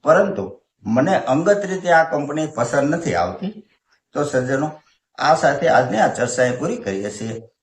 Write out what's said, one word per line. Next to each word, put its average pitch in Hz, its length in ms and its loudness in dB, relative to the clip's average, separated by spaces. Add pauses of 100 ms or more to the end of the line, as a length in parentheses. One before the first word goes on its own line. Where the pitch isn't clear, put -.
પરંતુ 165 400 4 (400)
મને 135 300 2 (100)
અંગત 175 400 2
રીતે 180 260 -4
આ 160 200 4
કંપની 147 440 -4
પસંદ 139 400 0
નથી 123 200 -4
આવતી. 92 380 -4 (640)
તો 147 80 -2
સજ્જનો, 135 440 -2 (500)
આ 139 180 4
સાથે 151 340 0
આજની 127 340 2
આ 123 120 0
ચર્ચા 123 360 0
એ 123 80 -4
પૂરી 208 240 -4
કરીએ 101 280 -6
છીએ. 113 240 -10 (280)